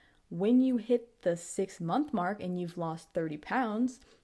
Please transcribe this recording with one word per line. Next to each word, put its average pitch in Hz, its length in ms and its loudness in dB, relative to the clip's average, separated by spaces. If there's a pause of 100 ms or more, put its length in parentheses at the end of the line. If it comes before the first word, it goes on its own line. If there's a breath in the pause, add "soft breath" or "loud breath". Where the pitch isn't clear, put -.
(300 soft breath)
when 214 320 4
you 262 160 2
hit 233 440 0
the 170 140 2
six-month 190 760 -2
mark 196 280 -2
and 180 160 -4
you've 175 200 -6
lost 165 360 -6
thirty 160 220 -2
pounds, 233 640 -2 (240 soft breath)